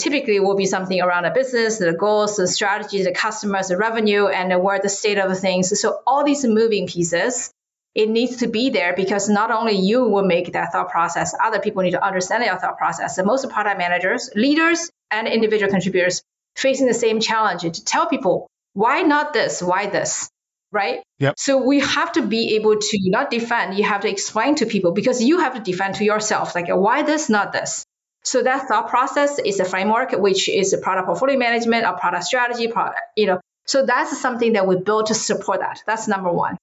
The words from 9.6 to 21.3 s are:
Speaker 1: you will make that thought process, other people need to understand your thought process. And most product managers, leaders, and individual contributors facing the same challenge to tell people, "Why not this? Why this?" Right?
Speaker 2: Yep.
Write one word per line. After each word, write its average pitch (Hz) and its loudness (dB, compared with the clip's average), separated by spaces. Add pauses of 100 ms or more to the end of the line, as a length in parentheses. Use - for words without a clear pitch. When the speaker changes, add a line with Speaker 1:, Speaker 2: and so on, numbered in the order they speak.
Speaker 1:
you 202 2
will 202 2
make 180 0
that 165 -4
thought 185 -2
process, 165 -2
other 214 0
people 202 -2
need 180 0
to 175 0
understand 190 -2
your 190 0
thought - -6
process. 165 -2
And 185 2
most 247 0
product 208 -2
managers, 180 -2
leaders, 320 2 (200)
and 220 -4
individual 214 2
contributors 180 0 (340)
facing 269 2
the 233 2
same 226 0
challenge 214 0
to 165 -6
tell 311 0
people, - 0 (280)
"Why 247 2
not 294 2
this? 185 -2
Why 180 0
this?" - -4 (400)
Right? 208 -2 (160)
Speaker 2:
Yep. 139 0